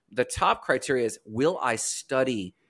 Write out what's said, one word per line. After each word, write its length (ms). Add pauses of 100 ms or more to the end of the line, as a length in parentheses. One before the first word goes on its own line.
the 140
top 400
criteria 420
is, 200
will 360
I 140
study 800 (140)